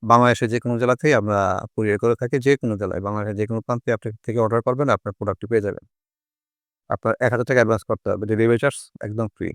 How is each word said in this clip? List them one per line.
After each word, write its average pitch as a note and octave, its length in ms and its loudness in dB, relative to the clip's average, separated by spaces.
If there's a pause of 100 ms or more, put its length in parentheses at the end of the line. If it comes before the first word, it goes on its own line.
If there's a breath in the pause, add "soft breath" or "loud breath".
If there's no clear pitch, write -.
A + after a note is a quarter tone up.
বাংলাদেশে A#2+ 460 4
যে A#2 120 -2
কোনো A#2+ 180 -4
জেলাতেই B2 360 2
আমরা G#2 240 2 (280)
কুরিয়ার G#2 320 -2
করে A#2 160 2
থাকি, B2 240 -4
যে C3 180 2
কোনো A#2 200 -2
জেলায়, F#2 240 -4
বাংলাদেশের G#2 360 -4
যে G#2+ 100 0
কোনো A2+ 140 -4
প্রান্তে A#2+ 320 -6
আপনি A2+ 160 -4 (140)
থেকে A#2 160 -4
অর্ডার A2+ 240 2
করবেন, C3 260 0
আপনার G#2 240 -2
প্রোডাক্টটি G#2 340 -6
পেয়ে A2 160 2
যাবেন। G2 220 -6 (1040)
আপনার A2 300 0
এক B2+ 120 4
হাজার A#2+ 140 0
টাকা B2+ 120 2
অ্যাডভান্স A2 240 4
করতে - 280 -4
হবে, F#2+ 160 -2
ডেলিভারি A2+ 320 4
চার্জ C#3 180 0 (240)
একদম A2 280 -6
ফ্রি। F2+ 260 -8